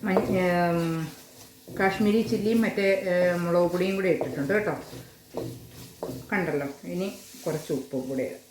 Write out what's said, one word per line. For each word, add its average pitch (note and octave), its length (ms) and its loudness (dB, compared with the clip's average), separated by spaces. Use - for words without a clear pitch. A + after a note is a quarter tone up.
മഞ്ഞ-, F#3+ 360 2
ഏം, F3 360 4
കാശ്മീരി G#3 420 4
ചില്ലിയും A3 340 2
മറ്റേ, G3 220 0
ഏ, F3+ 40 2
മുളക് F3 300 4
പൊടിയും F#3+ 240 0
കൂടി F#3+ 180 0
ഇട്ടിട്ടുണ്ട് C#3+ 400 -2
കേട്ടോ. G3+ 200 0
കണ്ടല്ലോ. D3+ 380 0
ഇനി F#3 160 -4
കുറച്ച് D3+ 340 -4
ഉപ്പും B2+ 320 -6
കൂടെ B2+ 180 -2
ഇടാം. - 220 -12